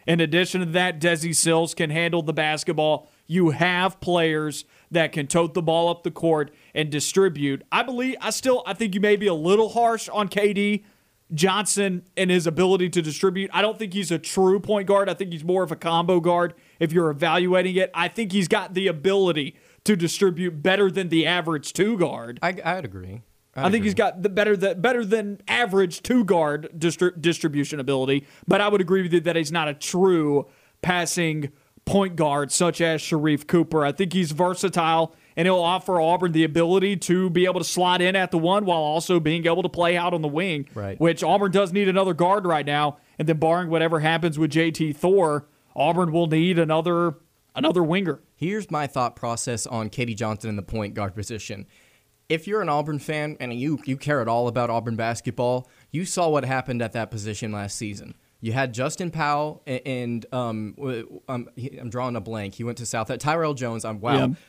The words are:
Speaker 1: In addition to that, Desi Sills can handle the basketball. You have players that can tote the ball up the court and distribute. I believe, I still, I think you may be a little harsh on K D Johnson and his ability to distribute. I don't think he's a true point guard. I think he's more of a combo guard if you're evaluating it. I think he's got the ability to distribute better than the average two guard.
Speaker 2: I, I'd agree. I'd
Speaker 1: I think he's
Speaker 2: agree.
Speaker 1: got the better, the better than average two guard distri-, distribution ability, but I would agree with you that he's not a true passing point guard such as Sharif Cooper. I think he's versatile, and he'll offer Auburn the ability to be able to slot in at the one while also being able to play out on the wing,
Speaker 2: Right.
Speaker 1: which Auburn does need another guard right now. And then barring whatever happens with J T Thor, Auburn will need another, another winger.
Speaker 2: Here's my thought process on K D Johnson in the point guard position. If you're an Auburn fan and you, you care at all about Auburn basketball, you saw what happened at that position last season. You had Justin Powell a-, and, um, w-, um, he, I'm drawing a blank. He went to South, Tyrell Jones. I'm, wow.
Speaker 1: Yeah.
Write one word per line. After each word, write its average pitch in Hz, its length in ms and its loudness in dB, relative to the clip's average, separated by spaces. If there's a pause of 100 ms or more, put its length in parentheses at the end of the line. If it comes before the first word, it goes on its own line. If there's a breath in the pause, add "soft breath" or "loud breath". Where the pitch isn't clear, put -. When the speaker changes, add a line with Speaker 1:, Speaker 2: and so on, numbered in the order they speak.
Speaker 1:
In 165 140 4
addition 170 400 2
to 180 80 -2
that, 175 320 0
Desi 165 340 0
Sills 165 400 2
can 165 160 -2
handle 170 320 0
the 156 120 -4
basketball. 151 760 0 (180 soft breath)
You 170 240 4
have 180 500 0
players 156 640 0 (260 soft breath)
that 160 220 2
can 143 140 -4
tote 170 260 2
the 185 80 0
ball 165 280 2
up 170 140 -4
the 165 80 -4
court 151 400 0 (240 soft breath)
and 156 140 -2
distribute. 143 840 0
I 214 120 2
believe, 254 380 -4
I 202 100 -4
still, 247 340 0
I 196 80 -6
think 202 200 -2
you 202 60 -2
may 208 160 4
be 202 120 -2
a 180 60 2
little 190 360 2
harsh 233 400 0
on 202 180 -2
K 208 240 2
D 202 340 0 (480 soft breath)
Johnson 190 680 0 (120)
and 185 160 2
his 175 160 2
ability 180 440 2
to 175 100 2
distribute. 185 520 -2
I 180 80 2
don't 214 160 0
think 214 160 -8
he's 185 180 -4
a 165 80 0
true 190 400 2
point 196 280 -2
guard. 196 220 4
I 175 40 -2
think 180 200 -6
he's 151 100 -10
more 180 200 0
of 160 80 -4
a 160 40 -4
combo 170 460 2
guard 175 320 2 (260 soft breath)
if 160 140 0
you're 170 160 4
evaluating 180 640 2
it. 185 180 2
I 170 140 0
think 202 240 -4
he's 190 160 2
got 190 260 -4
the 190 140 0
ability 170 720 0 (260 soft breath)
to 208 140 4
distribute 170 680 0
better 190 260 4
than 180 200 -2
the 160 180 4
average 165 460 -2
two 208 240 0
guard. 123 440 -4
Speaker 2:
I, 180 220 -2
I'd 175 220 -4
agree. 95 380 -14 (320)
I'd 135 100 -2
Speaker 1:
I 185 60 4
think 214 120 2
he's 208 100 0
Speaker 2:
agree. 214 100 2
Speaker 1:
got 185 180 -2
the 202 80 0
better, 208 260 2
the 185 200 0
better 240 280 0
than 202 440 -2
average 196 540 0
two 247 220 2
guard 156 540 0
distri-, 170 420 0
distribution 147 600 -2
ability, 139 460 0 (220 loud breath)
but 196 140 4
I 208 80 2
would 202 120 4
agree 185 200 2
with 175 120 -2
you 175 80 4
that 165 140 -2
he's 156 160 0
not 165 160 -2
a 147 60 -4
true 156 760 2 (340 soft breath)
passing 160 680 -2 (340 soft breath)
point 190 320 0
guard 143 340 0
such 170 300 0
as 160 200 0
Sharif 151 460 0
Cooper. 160 380 2
I 143 80 0
think 185 180 -2
he's 170 220 0
versatile, 165 840 0 (220 soft breath)
and 165 80 0
he'll 185 100 4
offer 175 460 0
Auburn 170 320 2
the 160 100 4
ability 175 540 2
to 185 320 2
be 180 160 4
able 180 160 0
to - 20 -4
slot 180 380 2
in 185 120 4
at 185 180 0
the 175 60 0
one 190 280 2
while 165 160 2
also 165 400 2
being 160 240 0
able 170 180 2
to 180 60 -2
play 175 260 0
out 175 180 0
on 165 80 -2
the 156 60 -4
wing, 151 460 -2
Speaker 2:
Right. 101 260 -8
Speaker 1:
which 165 240 2
Auburn 196 280 2
does 196 200 2
need 202 160 2
another 190 260 2
guard 180 320 2
right 160 200 2
now. 147 320 0 (200 soft breath)
And 156 80 -2
then 160 120 2
barring 165 320 2
whatever 160 320 2
happens 156 360 0
with 151 140 0
J 165 180 2
T 156 220 -2
Thor, 160 560 2 (300 soft breath)
Auburn 165 340 2
will 170 160 2
need 165 320 2
another, 170 560 0 (400)
another 180 260 2
winger. 165 400 0 (140)
Speaker 2:
Here's 196 340 -6
my 151 160 -2
thought 127 300 -2
process 117 500 -6
on 110 240 -6
K 123 160 -4
D 117 80 -4
Johnson 110 360 -6
in 104 80 -6
the 101 40 -6
point 107 320 -8
guard 101 220 -6
position. 101 500 -10 (600 soft breath)
If 160 180 -2
you're 208 160 -2
an 175 60 -4
Auburn 147 320 -2
fan 151 400 -6
and 123 140 -8
you, 135 320 -4
you 131 100 -4
care 143 260 -2
at 110 60 -2
all 120 220 0
about 120 200 -2
Auburn 113 280 -4
basketball, 123 720 -4 (220 soft breath)
you 160 120 -6
saw 175 240 -2
what 147 160 2
happened 123 380 -4
at 113 100 -4
that 113 180 -6
position 107 440 -8
last 101 240 -8
season. 101 380 -10 (240)
You 113 120 -6
had 131 200 -2
Justin 151 380 -4
Powell 151 560 -4
a-, 127 220 -6
and, 120 440 -6
um, 110 460 -6
w-, 117 500 -10
um, 120 280 -8
he, 123 220 -12
I'm 120 120 -12
drawing 123 260 -4
a 107 60 -6
blank. 104 320 -8
He 113 100 -12
went 120 160 -8
to 117 60 -12
South, 113 320 -6
Tyrell 151 380 -2
Jones. 117 280 -6
I'm, 110 160 -8
wow. 120 140 0
Speaker 1:
Yeah. 131 140 2 (220 soft breath)